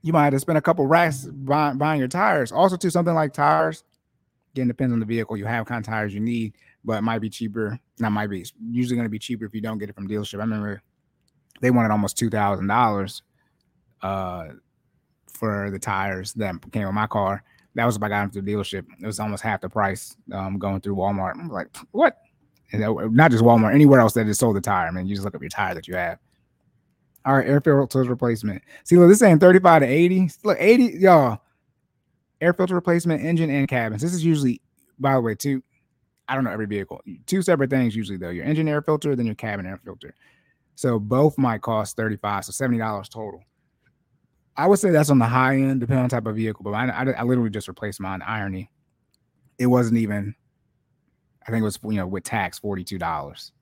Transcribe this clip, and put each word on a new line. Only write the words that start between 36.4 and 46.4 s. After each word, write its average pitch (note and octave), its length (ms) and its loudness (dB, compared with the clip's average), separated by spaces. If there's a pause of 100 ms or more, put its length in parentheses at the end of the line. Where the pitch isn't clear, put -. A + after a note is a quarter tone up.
know A2+ 60 -4
every G#2+ 160 -6
vehicle. G2+ 360 -8 (240)
Two F#3+ 160 -2
separate D3+ 260 2
things B2 260 0
usually, G2+ 220 -6
though. F2 140 -10
Your F2 160 -8
engine D#3 200 0
air D3 140 -2
filter, D3 340 -2
then A#2+ 120 -2
your G#2+ 80 -4
cabin G2+ 320 -8
air F#2+ 180 -12
filter. - 300 -18 (600)
So A#2+ 240 -2
both B2 400 2
might A#2 240 0
cost A2 340 -4
thirty-five, G#2 480 -4
so - 80 -14
seventy B2 260 -2
dollars G#2+ 300 -6
total. G#2+ 360 -14 (1120)
I D3 100 0
would G3 120 4
say G3+ 120 0
that's D3 200 4
on C#3 80 6
the A2+ 80 4
high C3 280 2
end, C3+ 260 0
depending B2+ 220 0
on B2+ 80 0
type A#2 160 -4
of G#2+ 100 -6
vehicle, A2 280 -6